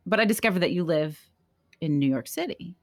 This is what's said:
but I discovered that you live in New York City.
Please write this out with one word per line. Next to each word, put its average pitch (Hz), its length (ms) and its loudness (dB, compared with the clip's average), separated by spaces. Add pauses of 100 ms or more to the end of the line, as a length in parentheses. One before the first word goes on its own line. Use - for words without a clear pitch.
but 202 140 2
I 226 60 6
discovered 208 340 2
that 175 120 2
you 180 120 -2
live 156 360 0 (600)
in 151 200 0
New 139 100 4
York 131 180 -2
City. 208 560 -8